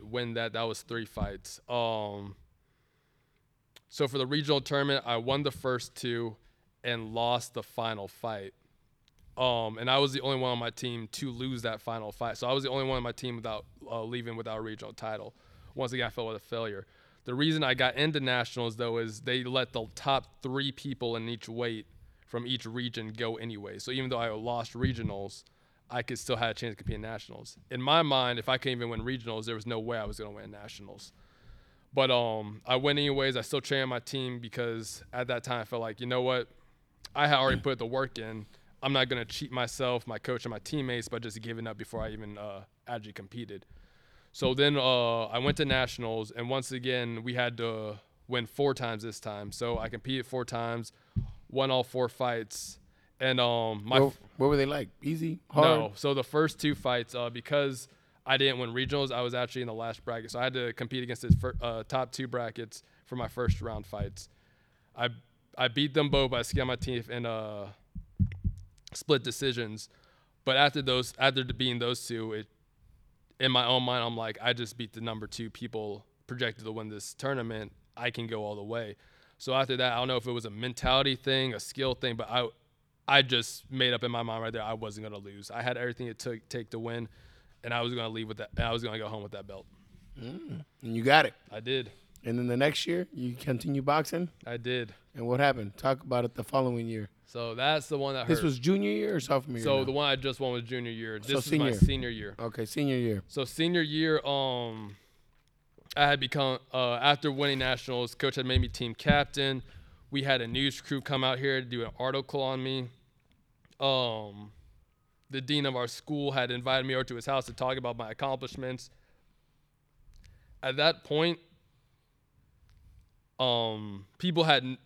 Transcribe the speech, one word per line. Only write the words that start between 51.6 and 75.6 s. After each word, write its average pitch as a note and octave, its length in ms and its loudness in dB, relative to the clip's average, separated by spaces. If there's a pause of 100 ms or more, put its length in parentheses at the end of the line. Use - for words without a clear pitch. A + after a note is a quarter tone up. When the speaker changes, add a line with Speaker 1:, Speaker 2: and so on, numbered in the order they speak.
Speaker 1:
all B2+ 140 4
four B2+ 240 0
fights, - 720 -4 (400)
and, C3 180 4
um, A2+ 460 2
my C3 160 8
Speaker 2:
What, C#3 80 10
Speaker 1:
f- C3+ 100 -8 (200)
Speaker 2:
what C#3 100 6
were D3 80 6
they C#3 100 4
like? C#3 220 -2 (140)
Easy? D#3+ 360 -2 (120)
Hard? D3 180 8
Speaker 1:
No. A2+ 260 4
So C#3+ 200 0
the C3 100 0
first D3+ 340 2
two D3 160 2
fights, B2 400 0
uh, A#2+ 160 -4
because C3+ 560 0 (400)
I C3 100 6
didn't C3+ 220 4
win A#2+ 160 -2
regionals, C3 380 0
I A#2+ 80 -2
was B2 140 -2
actually B2 280 -2
in A#2+ 60 -4
the A2+ 60 -6
last A2+ 300 -6
bracket. A#2 280 -6
So A#2+ 80 -4
I - 20 0
had C3 120 2
to A#2+ 180 -2
compete B2 320 -4
against A#2+ 180 -6
the B2 140 4
fir-, B2+ 240 0
uh, A2+ 240 -2
top C3 260 -2
two C3+ 160 -6
brackets A#2 560 -6 (240)
for - 80 -10
my A#2+ 140 -4
first A#2+ 340 0
round A2 240 -6
fights. G2+ 420 -6 (680)
I, A#2+ 140 0 (460)
I B2+ 120 4
beat C#3 260 2
them D3 140 6
both C3+ 240 4
by A#2+ 100 2
skin C#3+ 200 0
on B2+ 40 2
my B2+ 100 0
teeth A#2 320 -2
in, A#2+ 160 -4
uh, G#2+ 440 -4 (1200)
split C3+ 300 2
decisions. A#2 640 -4 (560)
But C3 120 4
after C#3+ 260 6
those, B2+ 360 2
after C3 260 4
being B2 340 0
those A#2+ 280 -2
two, A2+ 260 -4
it, G#2+ 140 -6 (920)
in C3 100 4
my B2 160 6
own B2+ 160 6
mind, B2 220 2
I'm A#2 120 -2
like, A2+ 240 -4
"I A#2+ 120 4
just A#2 260 -6
beat A2+ 140 -10
the A2+ 80 -12
number A2 260 -6
two A2+ 240 -8
people G#2+ 540 -8 (220)